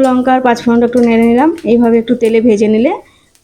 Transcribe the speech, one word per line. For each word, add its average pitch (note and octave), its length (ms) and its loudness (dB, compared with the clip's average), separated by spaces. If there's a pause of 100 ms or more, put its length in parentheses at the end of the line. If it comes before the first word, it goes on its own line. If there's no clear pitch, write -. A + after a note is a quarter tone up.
লঙ্কা B3+ 300 -2
আর B3+ 100 -2
পাঁচ A#3 160 0
ফোড়নটা A#3+ 260 0
একটু A#3+ 200 -2
নেড়ে A#3 220 2
নিলাম। C4 200 2 (200)
এইভাবে A#3 320 2
একটু A#3+ 200 -4
তেলে A3+ 240 0
ভেজে G#3 280 2
নিলে B3 180 0 (520)